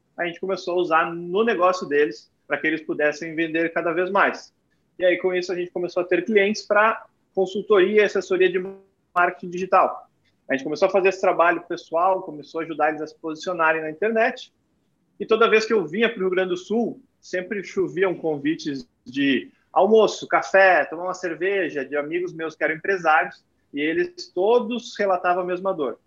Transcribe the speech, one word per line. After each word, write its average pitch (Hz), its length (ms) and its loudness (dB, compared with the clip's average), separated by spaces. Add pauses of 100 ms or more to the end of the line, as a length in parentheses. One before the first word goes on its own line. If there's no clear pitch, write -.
(160)
a 175 120 -6
gente 170 120 -10
começou 185 360 -6
a 180 60 0
usar 165 300 2
no 175 320 -2
negócio 185 440 2
deles, 147 420 0 (180)
pra 147 120 -4
que 156 80 -2
eles 156 140 -2
pudessem 151 520 -2
vender 165 400 -2
cada 180 200 -2
vez 180 180 -2
mais. 170 420 0 (460)
E 175 40 -4
aí, 180 140 4
com 185 160 -2
isso, 180 180 -4
a 180 40 -4
gente 175 160 -6
começou 175 320 -4
a - 20 -12
ter 175 180 0
clientes 208 380 2
pra 214 420 2 (300)
consultoria 196 680 4
e 202 40 6
assessoria 185 460 2
de 185 120 -2 (520)
marketing 180 340 0
digital. 180 580 0 (400)
A 131 60 -4
gente 131 100 -2
começou 151 240 0
a 190 40 -2
fazer 190 180 4
esse 190 120 -2
trabalho 170 460 2
pessoal, 175 540 -2
começou 151 400 -10
a - 20 -4
ajudar 156 260 -2
eles 156 120 -4
a 151 60 -8
se - 80 -18
posicionarem 160 680 -2
na 156 80 -6
internet, 226 640 -2 (680)
e - 60 -8
toda 220 240 4
vez 214 160 4
que 233 80 -2
eu 208 120 2
vinha 214 240 0
pro 226 120 -8
Rio 190 80 2
Grande 180 200 2
do 175 80 -2
Sul, 220 440 -4 (180)
sempre 180 420 -6
choviam 175 540 -2
convites 147 720 -4 (180)
de 135 460 -2 (220)
almoço, 190 520 4
café, 175 600 4
tomar 165 180 -10
uma 185 100 -4
cerveja, 170 720 -4
de 131 140 -8
amigos 160 340 -4
meus 160 240 -10
que - 80 -8
eram 156 120 0
empresários, 170 680 0 (300)
e 143 80 -4
eles 170 520 -4
todos 226 640 0
relatavam 185 460 0
a - 20 -8
mesma 185 280 -4
dor. 143 340 -6